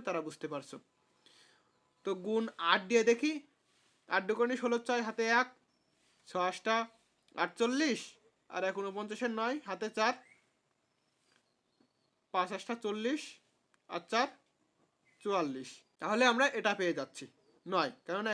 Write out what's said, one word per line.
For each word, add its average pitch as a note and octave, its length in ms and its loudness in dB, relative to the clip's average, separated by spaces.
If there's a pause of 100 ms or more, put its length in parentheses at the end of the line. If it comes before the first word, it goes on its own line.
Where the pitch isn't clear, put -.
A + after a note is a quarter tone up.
তারা F3 200 -2
বুঝতে D#3 260 -10
পারছো। C#3 220 -10 (1300)
তো G3+ 40 -2 (160)
গুণ A3 180 2 (280)
আট G3 180 6
দিয়ে A3+ 200 6
দেখি, A#3 220 2 (760)
আট F#3+ 180 2
দুগুণে A#3 340 2
ষোলো, A#3 160 2 (100)
ছয় A#3+ 200 0
হাতে A3+ 160 -2 (160)
এক, B3+ 80 2 (840)
ছ - 20 -14 (180)
আষ্টা A3 260 0 (600)
আটচল্লিশ, A#3+ 680 0 (480)
আর F3+ 200 -4
এক F#3+ 100 -6
ঊনপঞ্চাশের G#3 600 -6
নয়, A#3+ 160 -2 (140)
হাতে F#3+ 180 -6 (100)
চার, A3+ 160 2 (2250)
পাঁচ C4+ 240 0
আষ্টা - 160 -8 (120)
চল্লিশ, A3 360 -2 (680)
আর F3 120 -8 (100)
চার A#3+ 160 2 (960)
চুয়াল্লিশ। D3 480 -2 (320)
তাহলে G#3+ 300 2
আমরা A#3+ 140 4 (140)
এটা G3+ 200 0
পেয়ে F3 200 0
যাচ্ছি C3+ 260 -10 (400)
নয়, E3+ 260 0 (140)
কেননা G3+ 280 -4